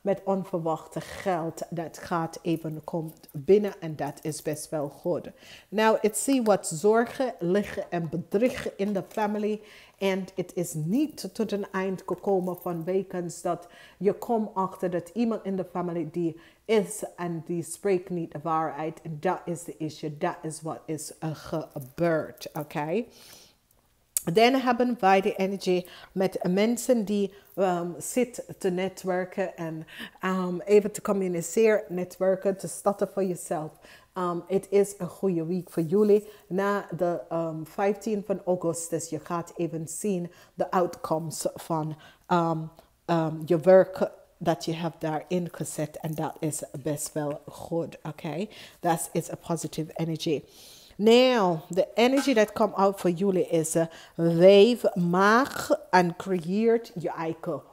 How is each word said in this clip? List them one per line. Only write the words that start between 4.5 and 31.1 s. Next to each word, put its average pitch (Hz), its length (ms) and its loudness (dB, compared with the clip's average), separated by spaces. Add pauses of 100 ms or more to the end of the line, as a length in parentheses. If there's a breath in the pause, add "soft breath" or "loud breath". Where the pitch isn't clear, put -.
wel 151 200 -4
goed. - 400 -4 (400 loud breath)
Nou, 220 320 4
ik 208 140 2
zie 269 280 2
wat 202 240 4
zorgen 220 720 2
liggen 196 520 -2
en 170 180 -2
bedriegen 220 680 -2
in 202 160 -2
de 185 140 -2
family. 214 540 -2 (360 loud breath)
En 190 280 0 (100)
het 180 200 -6
is 170 180 -4
niet 196 600 -2
tot 214 180 -4
een 196 200 -4
eind 190 340 -4
gekomen 185 560 -2
vanwege 180 640 -4 (160)
dat 175 260 -4 (300 loud breath)
je 190 160 0
komt 214 400 -2
achter 190 360 -4
dat 175 240 -4
iemand 220 320 -2
in 196 100 -2
de 180 160 -4
family 175 400 -4
die 165 280 -4 (260 loud breath)
is 196 380 0 (120)
en 170 300 -6
die 170 180 -4
spreekt 185 460 -2
niet 170 220 -4
de 147 120 -12
waarheid. 160 580 -2
En 165 180 -10
dat 175 260 0
is 170 180 -6
de - 140 -12
issue, 151 400 -8
dat 170 240 -4
is 156 200 -10
wat 156 240 -8
is, - 320 -8
eh, 160 160 -6
gebeurd, 156 1200 -4
oké? 156 500 -4 (1300 loud breath)
Dan 226 220 6
hebben 247 460 0
wij 190 220 6
de 196 140 -2
energie 190 520 0 (240 loud breath)
met 190 280 -2 (100)
mensen 226 560 2
die, 202 280 0 (220 loud breath)
ehm, 175 420 0
zit - 480 -2 (120)
te 196 120 -2
netwerken 185 880 -4
en, 160 300 -8 (320 loud breath)
ehm, 180 400 -2
even 202 320 4
te - 100 -12
communiceren, 196 840 2